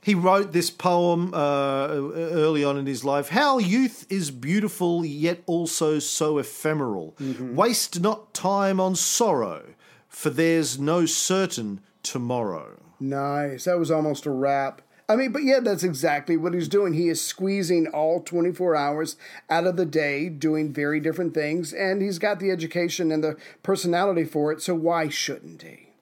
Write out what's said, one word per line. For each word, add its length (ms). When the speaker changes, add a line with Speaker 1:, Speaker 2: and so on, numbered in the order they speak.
Speaker 1:
He 160
wrote 340
this 200
poem, 640
uh, 540
early 760
on 120
in 100
his 180
life, 240
"How 300
youth 520
is 220
beautiful, 720
yet 420
also 540
so 380
ephemeral. 800
Speaker 2:
Mm-hmm. 340
Speaker 1:
Waste 460
not 340
time 460
on 160
sorrow, 680
for 200
there's 480
no 300
certain 760
tomorrow." 800
Speaker 2:
Nice. 680
That 140
was 140
almost 340
a 40
rap. 520
I 60
mean, 160
but 140
yeah, 160
that's 240
exactly 520
what 180
he's 140
doing. 260
He 140
is 160
squeezing 640
all 340
twenty-four 540
hours 400
out 200
of 80
the 100
day, 420
doing 440
very 260
different 340
things, 400
and 300
he's 160
got 220
the 100
education 600
and 100
the 140
personality 640
for 260
it, 120
so 120
why 340
shouldn't 540
he? 280